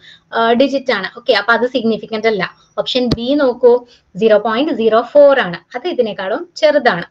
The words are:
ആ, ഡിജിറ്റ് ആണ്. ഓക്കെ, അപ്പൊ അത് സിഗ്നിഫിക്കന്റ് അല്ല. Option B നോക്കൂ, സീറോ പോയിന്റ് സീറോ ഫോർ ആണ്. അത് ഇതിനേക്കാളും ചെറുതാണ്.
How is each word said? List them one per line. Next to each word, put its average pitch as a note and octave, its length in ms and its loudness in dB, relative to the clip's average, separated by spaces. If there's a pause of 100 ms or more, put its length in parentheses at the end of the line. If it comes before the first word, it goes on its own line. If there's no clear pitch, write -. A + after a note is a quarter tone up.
(340)
ആ, A3+ 180 0
ഡിജിറ്റ് C4 400 0
ആണ്. F#3+ 260 -6
ഓക്കെ, B3 140 -2
അപ്പൊ G3+ 200 0
അത് A3+ 140 0
സിഗ്നിഫിക്കന്റ് A3 600 -4
അല്ല. G3+ 380 -4 (140)
Option B3 300 -2
B A#3 260 -2
നോക്കൂ, B3 520 2 (300)
സീറോ G#3+ 220 4
പോയിന്റ് A3+ 340 -2
സീറോ A3 280 0
ഫോർ C#4 400 4
ആണ്. F3+ 360 -8
അത് D4 120 -8
ഇതിനേക്കാളും A3 680 -4
ചെറുതാണ്. B3 540 0